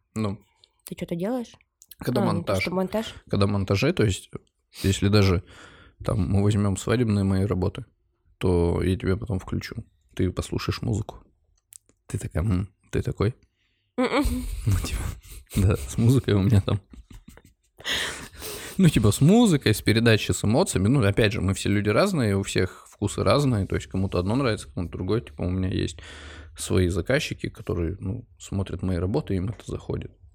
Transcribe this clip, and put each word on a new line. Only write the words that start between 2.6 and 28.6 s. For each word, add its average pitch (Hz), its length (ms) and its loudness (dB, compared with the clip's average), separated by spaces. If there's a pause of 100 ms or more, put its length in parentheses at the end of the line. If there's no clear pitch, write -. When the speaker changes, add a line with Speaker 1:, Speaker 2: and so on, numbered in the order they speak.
Speaker 2:
монтаж? 190 440 -4 (140)
Speaker 1:
Когда - 180 2
монтажи, 101 460 0
то 110 120 0
есть, - 260 -2 (520)
если 98 260 2
даже 98 360 4 (600)
там - 240 0
мы 98 140 2
возьмём 101 340 2
свадебные 110 480 0
мои 98 200 2
работы, 92 400 -2 (540)
то 87 440 2
я 90 140 2
тебя 92 200 0
потом 98 220 -4
включу. - 460 -6 (300)
Ты 95 180 2
послушаешь - 500 -4
музыку. 110 360 -4 (880)
Ты - 120 -6
такая: - 260 -4
"М". 92 240 0 (220)
Ты - 120 -2
такой: - 320 -2 (640)
Speaker 2:
М-м. 254 260 0 (420)
Speaker 1:
Ну, 104 60 2 (140)
типа, - 160 -4 (540)
да, 101 200 4
с - 220 -8
музыкой 117 360 4
у 98 80 4
меня 101 180 4
там. 98 200 0 (2000)
Ну, 185 100 6
типа, 110 240 4
с - 80 -4
музыкой, 170 540 6
с - 80 -6
передачей, 113 500 4
с - 120 -4
эмоциями. 107 440 2
Ну, 135 160 4
опять 101 280 4
же, 82 80 -4
мы 92 140 0
все - 140 -4
люди 101 220 2
разные, 127 460 2
у 98 60 0
всех - 480 -2
вкусы - 340 -4
разные. 113 420 2
То 87 100 -2
есть - 120 -6
кому-то 95 300 -2
одно 98 180 0
нравится, 120 380 -2
кому-то 90 180 -6
другое. 101 280 -2
Типа, - 220 -12
у 92 80 -2
меня 92 180 -2
есть 95 300 -4 (600)
свои 92 300 2
заказчики, 98 600 -2
которые, 87 520 -6
ну, 101 260 -8 (120)
смотрят 95 440 -6